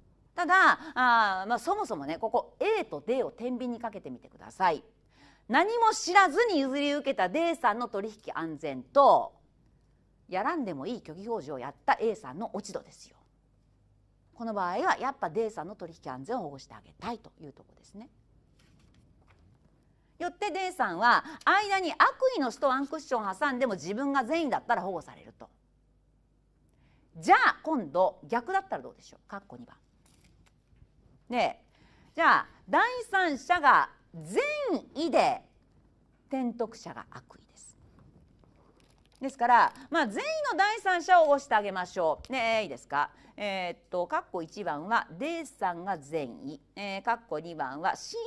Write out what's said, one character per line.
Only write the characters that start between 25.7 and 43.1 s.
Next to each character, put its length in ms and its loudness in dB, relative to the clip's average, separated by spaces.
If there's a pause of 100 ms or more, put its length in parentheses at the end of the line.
じ 160 4
ゃ 40 8
あ 260 4
今 280 -2
度 340 2
逆 280 -4
だ 60 2
っ 100 -8
た 80 -6
ら 60 -10
ど 80 -16
う 40 -20
で 80 -20
し 120 -20
ょ 20 -20
う。 140 -20
か 80 -12
っ 80 -20
こ 100 -20
二 80 -18
番。 120 -20 (1500)
ね 360 -2
え、 140 -20 (380)
じ 60 2
ゃ 160 8
あ 80 -4 (220)
第 140 4 (280)
三 280 0
者 220 0
が 300 6 (220)
善 300 -2 (520)
意 160 -2
で、 320 4 (840)
転 240 -4
得 240 -6
者 180 -14
が 160 -16
悪 280 -20
意 140 -20
で 40 -20
す。 200 -20 (1400)
で 100 -6
す 80 -16
か 80 0
ら、 260 6 (180)
ま 100 2
あ、 60 2
善 160 -6
意 300 -4
の 40 -4
第 240 2
三 220 0
者 180 6
を 60 6
保 60 4
護 60 4
し 100 -10
て 60 0
あ 80 4
げ 80 -4
ま 160 -4
し 120 -10
ょ 300 2
う。 40 -8
ね 280 0
え、 20 -2
い 40 -4
い 20 -8
で 100 -12
す 100 -20
か。 220 0 (260)